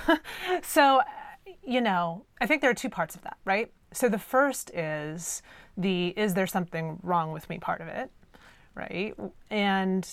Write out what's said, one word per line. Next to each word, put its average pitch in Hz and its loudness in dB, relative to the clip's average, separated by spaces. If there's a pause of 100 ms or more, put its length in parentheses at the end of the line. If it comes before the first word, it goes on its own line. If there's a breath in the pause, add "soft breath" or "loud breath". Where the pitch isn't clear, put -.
<laughs> 349 0
so, 269 6 (600 loud breath)
you 247 0
know, 180 0 (160)
I 240 0
think 302 2
there 262 6
are - 4
two - -4
parts 170 -4
of - -18
that, - -12
right? 202 0 (220)
So 254 2
the 202 0
first 262 2
is 156 -6 (340 loud breath)
the, 180 2
is 208 2
there 190 2
something 165 -4
wrong 170 0
with 160 -10
me - -8
part - -4
of 165 -12
it, - -8 (640 soft breath)
right? - -6 (360)
And 190 0